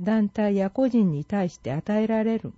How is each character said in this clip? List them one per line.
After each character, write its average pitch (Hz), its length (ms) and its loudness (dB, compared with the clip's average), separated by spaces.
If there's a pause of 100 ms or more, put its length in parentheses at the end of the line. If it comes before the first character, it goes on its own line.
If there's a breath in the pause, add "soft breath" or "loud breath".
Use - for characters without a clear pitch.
団 208 260 2
体 208 280 0
や 190 120 0
個 262 200 0
人 220 240 2
に 147 120 -4
対 196 240 -2
し - 100 -10
て 117 140 -8
与 208 300 -2
え 220 60 0
ら 220 160 0
れ 226 140 0
る - 200 -8